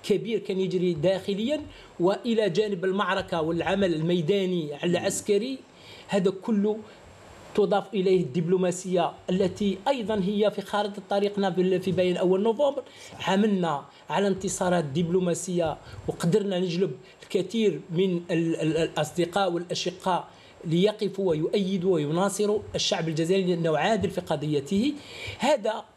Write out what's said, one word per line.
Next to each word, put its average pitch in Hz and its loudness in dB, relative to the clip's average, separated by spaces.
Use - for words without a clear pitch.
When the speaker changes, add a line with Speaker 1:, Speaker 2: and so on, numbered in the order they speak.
Speaker 1:
كبير 208 0
كان 190 -4
يجري 180 0
داخليا، 196 0
وإلى 208 2
جانب 196 0
المعركة 190 0
والعمل 170 0
الميداني 175 0
Speaker 2:
مم. 143 -8
Speaker 1:
العسكري، 202 0
هذا 190 2
كله 214 0
تضاف 196 2
إليه 185 4
الدبلوماسية 175 0
التي 185 0
أيضا 220 0
هي 202 2
في - -8
خارطة 202 -4
طريقنا 202 0
في 175 0
ال-، 180 4
في 190 -2
بيان 180 2
أول 190 2
نوفمبر. 269 2
عملنا 185 2
على 185 2
انتصارات 180 0
دبلوماسية، 170 0
وقدرنا 190 0
نجلب 180 0
الكثير 190 0
من 175 2
ال-، 165 0
ال-، 156 0
الأصدقاء 170 0
والأشقاء 175 -4
ليقفوا 190 0
ويؤيدوا 180 0
ويناصروا 196 0
الشعب 170 0
الجزائري 175 2
لأنه 160 0
عادل 185 0
في 180 -6
قضيته. 156 0
هذا 226 0